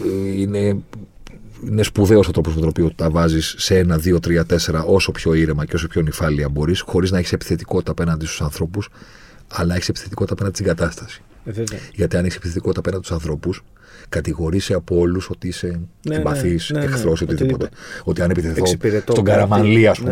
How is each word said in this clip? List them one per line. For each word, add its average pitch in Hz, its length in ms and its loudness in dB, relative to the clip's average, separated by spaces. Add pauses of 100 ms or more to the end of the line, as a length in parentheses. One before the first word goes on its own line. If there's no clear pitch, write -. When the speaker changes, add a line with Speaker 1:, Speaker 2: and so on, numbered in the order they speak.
(340)
Speaker 1:
ε, 98 80 -2
είναι, 101 360 0 (880)
είναι 107 160 2
σπουδαίος 101 440 6
ο - 40 -2
τρόπος 80 240 0
με 80 40 0
τον 80 100 2
οποίο 82 260 2
τα 82 140 0
βάζεις 80 480 2
σε - 200 2
ένα, 87 200 4
δύο, 85 220 2
τρία, 85 260 2
τέσσερα, 82 380 0
όσο 95 280 2
πιο - 220 0
ήρεμα 78 320 2
και - 100 -6
όσο 82 120 -2
πιο 85 140 -2
νυφάλια 73 480 0
μπορείς, 76 320 0
χωρίς 92 300 0
να 95 60 0
έχεις 87 160 -2
επιθετικότητα 87 580 -2
απέναντι 80 340 -2
στους - 160 -8
ανθρώπους, 85 480 -4 (580)
αλλά 87 280 -2
έχεις 90 140 -2
επιθετικότητα - 440 -6
απέναντι 95 220 -2
στην 98 120 -2
κατάσταση. 85 540 -4 (240)
Speaker 2:
Ε, - 60 -10
βέβαια. 107 280 -6 (140)
Speaker 1:
Γιατί 90 240 0
αν 87 80 2
έχεις 90 100 -2
επιθετικότητα 90 440 -4
απέναντι 90 260 -4
στους 87 120 -4
ανθρώπους, 80 460 -4 (460)
κατηγορείσαι 82 640 -2
από 87 240 0
όλους 87 320 2
ότι 90 180 -8
είσαι 90 200 -6
Speaker 2:
Ναι, 87 120 -4 (220)
ναι, 151 140 -4
Speaker 1:
εμπαθής, 156 540 0
Speaker 2:
ναι, 147 100 -2
ναι, 143 60 0
Speaker 1:
εχθρός, 120 360 0
οτιδήποτε. 143 320 0
Speaker 2:
οτιδήποτε. - 160 -4 (340)
Speaker 1:
Ότι 87 180 -2
αν 87 80 2
επιτεθώ 82 300 0
Speaker 2:
Εξυπηρετώ 92 520 0
Speaker 1:
στον 117 140 4
Speaker 2:
κάτι. 101 120 6
Speaker 1:
Καραμανλή, 107 500 6
ας 95 120 4
Speaker 2:
Ναι, 120 120 -6